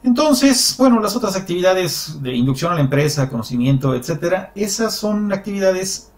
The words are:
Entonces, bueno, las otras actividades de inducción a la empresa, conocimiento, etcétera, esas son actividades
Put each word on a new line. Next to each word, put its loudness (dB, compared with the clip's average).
Entonces, 4
bueno, 6
las -2
otras -2
actividades -2
de -4
inducción 0
a 0
la 0
empresa, 0
conocimiento, 0
etcétera, -4
esas -4
son -2
actividades -2